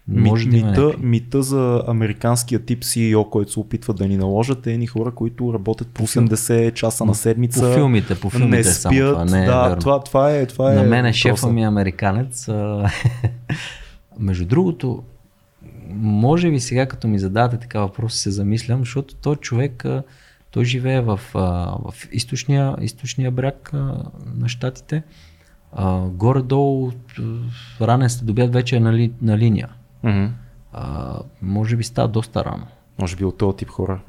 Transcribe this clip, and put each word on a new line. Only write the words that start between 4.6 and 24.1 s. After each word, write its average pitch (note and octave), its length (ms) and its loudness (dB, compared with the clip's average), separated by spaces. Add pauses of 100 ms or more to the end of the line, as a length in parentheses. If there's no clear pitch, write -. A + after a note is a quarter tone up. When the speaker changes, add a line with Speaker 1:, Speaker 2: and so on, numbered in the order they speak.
Speaker 1:
е A#2 60 -2
едни A#2 140 -2
хора, A#2 240 -4
които A#2+ 440 -4
работят A2 340 -4
по - 60 -20
Speaker 2:
По - 60 -8
фил-, A2 40 2
Speaker 1:
осемдесет A#2 720 2
часа A2+ 300 -2
на G#2+ 60 4
Speaker 2:
по, G#2+ 40 4
Speaker 1:
седмица, A#2+ 480 0
Speaker 2:
по B2 120 4
филмите, A#2+ 460 2
по G2 100 -2
филмите B2 260 4
Speaker 1:
не A#2 80 4
Speaker 2:
само F2+ 300 2
Speaker 1:
спят, C3+ 180 4
Speaker 2:
това, E2+ 140 0
не F#2 160 4
е F#2 40 4
Speaker 1:
да, B2 160 4
Speaker 2:
верно. F2+ 180 2
Speaker 1:
това, C#3 200 2
това C3+ 320 2
е, C#3 140 2
това C3 260 0
е - 40 6
Speaker 2:
На G2+ 60 6
мен A#2 240 4
е A#2 60 4
шефа A#2+ 200 2
Speaker 1:
въпросът. A#2 200 0
Speaker 2:
ми A#2 100 2
е A2 40 2
американец, G#2 840 0
а, G#2 420 -2 (600)
<laughs> - 680 -12
между F#2 280 -2
другото, D#3 560 0 (880)
може A2 600 2
би C#3 100 0
сега, B2+ 260 0
като B2 220 -6
ми G#2 100 2
задавате A2 380 0
така - 240 -6
въпрос, A2 340 -4
се - 160 -4
замислям, G#2 480 0
защото C3+ 360 -4
той D3 220 -2
човек, B2+ 480 -4
а, C3 180 -4 (480)
той A#2+ 140 0
живее C3 360 0
в, G#2+ 200 0 (140)
а, G2 40 0 (440)
в - 300 -14
източния, C#3 680 -2
източния B2+ 500 -4
бряг, B2+ 420 -4
а, C#3 320 -6 (320)